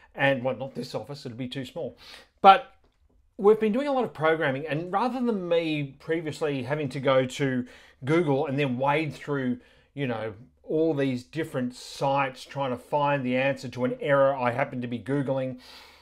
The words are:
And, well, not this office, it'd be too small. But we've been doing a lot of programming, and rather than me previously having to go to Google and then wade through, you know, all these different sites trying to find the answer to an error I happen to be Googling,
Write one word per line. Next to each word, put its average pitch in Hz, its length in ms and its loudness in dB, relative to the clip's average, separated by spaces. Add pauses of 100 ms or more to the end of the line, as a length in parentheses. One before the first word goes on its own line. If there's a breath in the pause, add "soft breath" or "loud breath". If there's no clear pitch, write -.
(140 loud breath)
And, 139 280 2
well, 127 140 0
not - 180 -12
this - 200 -10
office, 143 300 -10
it'd 120 140 -12
be 127 100 -8
too 131 160 -10
small. 139 320 -10 (460 loud breath)
But 196 300 10 (680)
we've 214 220 6
been 214 120 2
doing 269 140 0
a 285 60 0
lot 262 100 2
of - 100 -4
programming, 156 540 0
and 165 260 -4
rather 233 280 0
than 208 280 -2
me 156 500 0
previously 151 680 -4
having 147 240 -4
to 151 100 -8
go 131 280 4
to 127 380 -2 (400 loud breath)
Google 147 420 2
and 139 120 -2
then 131 200 0
wade 143 360 0
through, 131 440 -4 (360 soft breath)
you 139 120 -4
know, 110 280 -4 (280)
all 160 320 0
these 135 280 0
different 143 520 -6
sites 139 680 -4
trying 139 260 -4
to 123 60 -4
find 143 480 -2
the 123 120 0
answer 135 320 0
to 123 160 -4
an 123 160 -2
error 139 340 4
I 123 180 0
happen 127 300 -4
to 123 40 -6
be 120 120 -6
Googling, 131 600 -4 (440 loud breath)